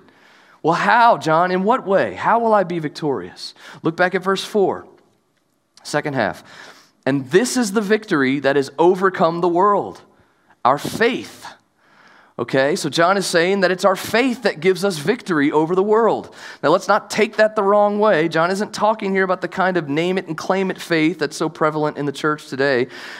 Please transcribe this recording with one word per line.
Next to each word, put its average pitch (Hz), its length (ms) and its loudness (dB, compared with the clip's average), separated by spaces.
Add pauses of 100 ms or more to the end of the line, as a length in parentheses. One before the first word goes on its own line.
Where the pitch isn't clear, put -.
(640)
Well, 160 100 2
how, 202 460 4
John? 160 320 2
In 185 140 0
what 233 220 0
way? 139 280 0
How 196 240 0
will 226 160 2
I 202 100 4
be 170 140 -6
victorious? 139 760 -6 (300)
Look 160 120 -2
back 180 200 2
at 180 80 -2
verse 190 200 -2
four, 165 440 0 (960)
second 147 320 -4
half. 104 280 -2 (640)
"And 131 260 -2
this 247 280 2
is 208 140 0
the 220 100 0
victory 151 580 0
that 139 160 2
has 139 220 0
overcome 180 640 2
the 180 60 2
world, 170 520 0 (640)
our 135 140 2
faith." - 680 -4 (920)
Okay, 135 380 0
so 160 140 -4
John 170 260 2
is 190 100 -2
saying 180 340 2
that 180 100 2
it's 185 160 0
our 190 100 2
faith 240 460 -2
that 175 180 -2
gives 180 240 2
us 185 140 -2
victory 156 520 0
over 156 240 0
the 190 80 2
world. 208 520 0 (280)
Now, 139 60 2
let's 185 180 2
not 208 220 2
take 247 280 -2
that 214 200 2
the 214 60 0
wrong 208 360 2
way. 175 300 2
John 165 220 0
isn't 202 240 -6
talking 208 380 -2
here 190 120 0
about 185 160 -2
the 175 80 -6
kind 185 300 -2
of 151 100 -4
name 175 300 -2
it 185 80 -6
and 156 100 -8
claim 190 340 -2
it 180 80 -8
faith 165 400 0
that's 151 160 -4
so 160 140 -4
prevalent 151 480 -2
in 147 80 -6
the 139 80 -4
church 151 360 -6
today. 135 400 0 (320)